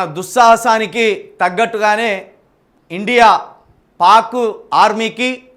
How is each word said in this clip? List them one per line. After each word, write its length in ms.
దుస్సాహసానికి 1000
తగ్గట్టుగానే 680
ఇండియా 360
పాక్ 400
ఆర్మీకి 560